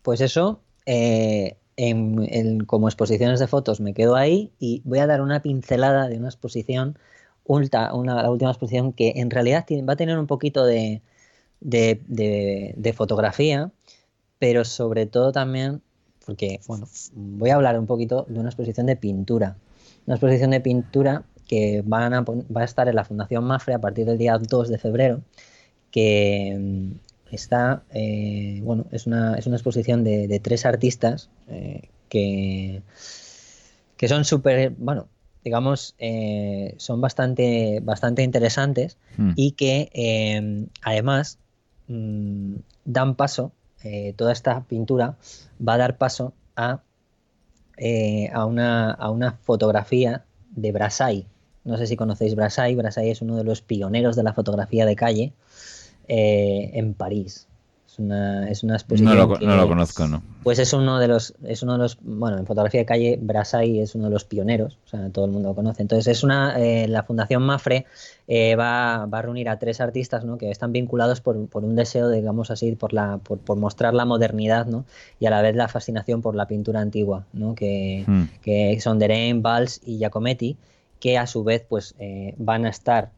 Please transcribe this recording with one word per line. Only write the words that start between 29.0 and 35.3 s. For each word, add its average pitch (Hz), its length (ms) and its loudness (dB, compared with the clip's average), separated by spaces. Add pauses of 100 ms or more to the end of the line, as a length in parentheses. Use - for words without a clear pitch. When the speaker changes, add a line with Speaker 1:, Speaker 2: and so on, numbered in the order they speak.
Speaker 1:
una, 117 280 0
es 113 100 -6
una 120 100 0
exposición 117 480 0
de, 104 240 0
de 104 120 0
tres 117 260 -2
artistas, 120 640 0 (180)
eh, 98 420 -12 (200)
que, 95 720 -2 (1160)
que 120 100 0
son 147 180 2
súper, 131 520 2
bueno, 123 300 -4 (360)